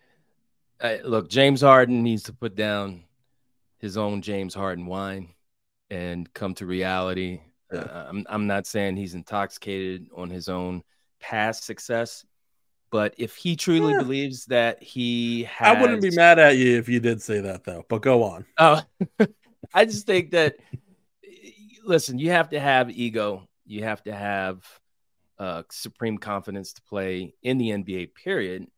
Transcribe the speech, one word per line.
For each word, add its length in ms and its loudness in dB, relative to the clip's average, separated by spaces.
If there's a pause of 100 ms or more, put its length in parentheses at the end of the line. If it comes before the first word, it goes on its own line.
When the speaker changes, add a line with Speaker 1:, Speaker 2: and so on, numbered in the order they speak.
(800)
Speaker 1:
uh, 240 -4
look, 260 -2
James 320 4
Harden 400 8
needs 220 -2
to 100 -16
put 220 -10
down 480 -4 (760)
his 180 -8
own 240 -4
James 320 -8
Harden 320 -8
wine 480 -10 (560)
and 440 -8
come 220 -8
to 100 -12
reality. 760 -4 (320)
Speaker 2:
Yeah. 60 -8
Speaker 1:
Uh, 300 -14
I'm, 200 -8
I'm 180 -4
not 200 -4
saying 280 -4
he's 200 -10
intoxicated 1000 -8
on 140 -12
his 180 -12
own 340 -6 (380)
past 460 -4
success, 600 -8 (640)
but 280 -2
if 180 -8
he 220 -4
truly 360 2
Speaker 2:
Yeah. 60 2
Speaker 1:
believes 460 -4
that 360 0
he 680 -4 (120)
Speaker 2:
I 200 6
wouldn't 220 2
be 60 2
Speaker 1:
has 80 0
Speaker 2:
mad 240 10
at 180 8
you 200 6
if 100 -2
you 120 0
did 220 0
say 200 -4
that, 240 -10
though, 240 -10
but 120 -2
go 220 6
on. 220 -6 (120)
Speaker 1:
Oh, 240 8 (380)
<laughs> 540 -4
I 120 8
just 220 -4
think 240 0
that, 240 2 (1300)
listen, 340 0
you 140 0
have 180 2
to 100 -4
have 300 2
ego. 580 -4 (180)
You 180 -10
have 200 -6
to 100 -10
have, 500 -4 (720)
uh, 320 -8
supreme 480 -8
confidence 560 -10
to 80 -20
play 520 -8 (100)
in 140 -2
the 140 -2
N 120 -4
B 140 -8
A, 100 -8
period. 600 -6 (100)